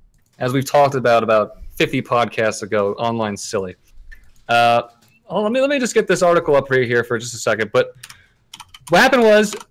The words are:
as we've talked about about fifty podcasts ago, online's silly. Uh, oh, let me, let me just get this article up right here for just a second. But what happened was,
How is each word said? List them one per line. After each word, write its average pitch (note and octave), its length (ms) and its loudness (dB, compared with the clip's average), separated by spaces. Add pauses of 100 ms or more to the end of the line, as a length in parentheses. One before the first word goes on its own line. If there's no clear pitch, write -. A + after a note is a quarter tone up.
(380)
as B2+ 140 -4
we've C3+ 120 -2
talked D3 300 2
about A#2 280 2
about G#2+ 360 0 (180)
fifty C#3 240 -2
podcasts A2+ 600 -2
ago, G2+ 360 -2
online's A2+ 440 -4
silly. F#2+ 340 -6 (720)
Uh, A#2 340 4 (460)
oh, F#3+ 140 -4
let G#3+ 100 -2
me, C4 80 0
let C4+ 80 0
me C#4+ 100 -2
just B3 160 -4
get G#3+ 120 0
this F3+ 160 0
article E3+ 340 2
up C3 140 0
right B2+ 160 2
here A#2+ 180 0
for A#2 140 -4
just A#2+ 160 -12
a A#2 40 -12
second. G#2+ 340 -4
But B2+ 220 0 (960)
what E3+ 100 4
happened C4 220 4
was, G#3+ 340 4 (140)